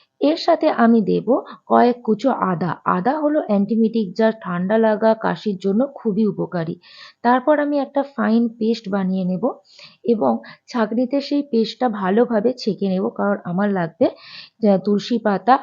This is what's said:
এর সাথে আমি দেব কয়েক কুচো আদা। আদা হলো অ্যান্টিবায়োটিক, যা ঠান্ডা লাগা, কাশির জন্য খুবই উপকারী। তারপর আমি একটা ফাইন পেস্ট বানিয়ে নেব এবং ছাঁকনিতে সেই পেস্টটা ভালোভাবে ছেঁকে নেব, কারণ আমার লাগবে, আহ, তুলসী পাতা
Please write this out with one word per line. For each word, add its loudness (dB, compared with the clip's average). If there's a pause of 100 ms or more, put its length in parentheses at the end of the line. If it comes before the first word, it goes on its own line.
(200)
এর 2
সাথে 0
আমি 4
দেব 0 (220)
কয়েক 2
কুচো 0
আদা। -2
আদা 0
হলো 0
অ্যান্টিবায়োটিক, 0
যা 2
ঠান্ডা -2
লাগা, 2
কাশির -4
জন্য 0
খুবই -2
উপকারী। -4 (460)
তারপর 2
আমি -2
একটা -2
ফাইন 0
পেস্ট -4
বানিয়ে -2
নেব -2 (540)
এবং 2 (300)
ছাঁকনিতে -2
সেই -2
পেস্টটা 0
ভালোভাবে 0
ছেঁকে -4
নেব, -2
কারণ -2
আমার -2
লাগবে, -2
আহ, 0
তুলসী 0
পাতা 2